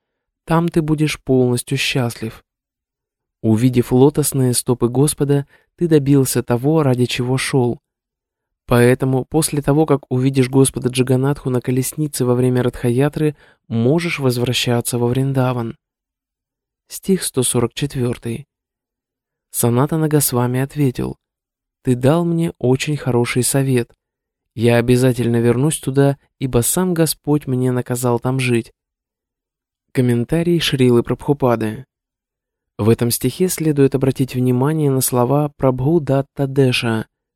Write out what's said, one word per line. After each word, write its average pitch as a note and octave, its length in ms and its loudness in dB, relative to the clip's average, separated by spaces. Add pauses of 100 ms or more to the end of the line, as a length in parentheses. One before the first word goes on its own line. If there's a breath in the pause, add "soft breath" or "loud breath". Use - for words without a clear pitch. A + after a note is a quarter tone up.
(440)
Там E3 240 0
ты E3+ 140 -2
будешь D3+ 400 -2
полностью B2+ 560 0
счастлив». A#2+ 640 -6 (1000)
Увидев A#2+ 480 2
лотосные C3 640 2
стопы B2 320 -2
Господа, C#3+ 580 0 (320 soft breath)
ты F3 100 -2
добился C#3 560 2
того, C#3 400 0
ради B2+ 220 2
чего B2 320 -4
шел. B2 420 -2 (880)
Поэтому B2+ 580 2
после D3 380 -2
того, D3 240 2
как C#3 260 0
увидишь C3 380 0
Господа C3 400 2
Джаганатху C3 600 -2
на B2 120 -2
колеснице C3 640 -4
во B2 100 2
время B2 280 2
Радхаятры, C#3 760 -2 (320 soft breath)
можешь C#3+ 500 0
возвращаться B2 800 -2
во A#2+ 100 0
Вриндаван. B2+ 720 -2 (1120)
Стих - 340 -2
сто - 200 -4
сорок - 300 -2
четвертый. B2 720 -6 (1080)
Санатана D3 580 0
Госвами B2+ 500 0
ответил: C3+ 560 -4 (680)
«Ты B2+ 120 0
дал C#3+ 300 2
мне E3+ 320 -2
очень C3 400 -2
хороший A#2+ 460 -2
совет. C3+ 500 -2 (640)
Я A#2 220 2
обязательно A#2+ 600 2
вернусь A#2+ 400 2
туда, C#3 380 0 (220)
ибо B2 220 0
сам F3+ 320 0
Господь D3+ 540 -2
мне B2+ 240 0
наказал B2 480 -2
там C3 200 -2
жить». B2 340 -2 (1200)
Комментарий C#3 640 0
Шрилы B2+ 440 2
Прабхупады. B2 800 -2 (920)
В G#2+ 120 0
этом A#2+ 200 2
стихе C3 380 -2
следует C#3+ 480 0
обратить C3 400 -2
внимание C3 560 0
на C3 100 0
слова C3 560 0
Прабху C3 420 2
Датта C#3 460 -2
Деша. B2 640 0 (280)